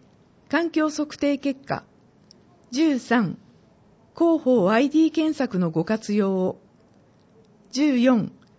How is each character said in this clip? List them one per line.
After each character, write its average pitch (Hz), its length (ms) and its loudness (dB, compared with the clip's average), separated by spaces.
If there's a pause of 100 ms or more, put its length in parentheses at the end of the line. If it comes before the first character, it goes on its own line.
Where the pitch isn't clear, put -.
(480)
環 330 220 -2
境 311 200 0
測 302 280 -6
定 285 200 0
結 269 220 -6
果。 - 240 -8 (880)
十 285 260 0
三、 226 400 -2 (800)
広 330 260 2
報 233 280 2
ア 226 100 2
イ 277 100 2
デ 302 80 2
ィ 320 80 6
ー 311 60 -2
検 311 240 -2
索 247 240 -2
の 170 100 0
ご 165 140 -2
活 214 300 -4
用 196 200 0
を。 185 260 -4 (1120)
十 277 280 0
四、 233 340 2 (260)